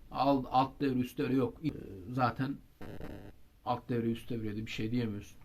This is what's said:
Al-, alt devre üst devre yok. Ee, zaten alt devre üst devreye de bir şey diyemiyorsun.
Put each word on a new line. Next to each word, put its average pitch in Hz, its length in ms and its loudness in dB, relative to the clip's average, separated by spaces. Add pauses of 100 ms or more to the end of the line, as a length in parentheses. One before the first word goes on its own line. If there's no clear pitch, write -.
(120)
Al-, 135 380 4
alt 131 320 4
devre 131 180 2
üst 123 180 -2
devre 127 160 2
yok. 131 320 2
Ee, 143 60 2 (380)
zaten 131 480 2 (1080)
alt 123 240 -2
devre 117 220 2
üst - 180 -4
devreye 107 260 -2
de 110 100 -4
bir - 60 -8
şey 110 200 -2
diyemiyorsun. 107 540 -2